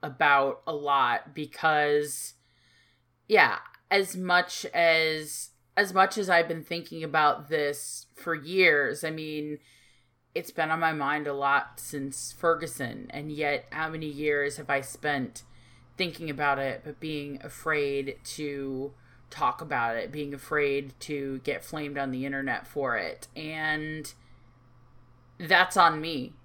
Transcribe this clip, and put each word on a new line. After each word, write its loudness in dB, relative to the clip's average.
about 4
a -2
lot 2
because, 0
yeah, 6
as 0
much 0
as, 0
as 0
much 4
as -2
I've 6
been -4
thinking -8
about 2
this -2
for -4
years, 2
I -4
mean, -8
it's -6
been -2
on 0
my 2
mind -2
a -2
lot 2
since -8
Ferguson, -2
and -8
yet -2
how -4
many -8
years -2
have -14
I 2
spent -4
thinking -4
about 0
it, -2
but -12
being -8
afraid -2
to -6
talk 0
about -2
it, -6
being -8
afraid -2
to -6
get -4
flamed -8
on -2
the -4
internet -4
for -2
it, -6
and -6
that's 4
on 8
me. -6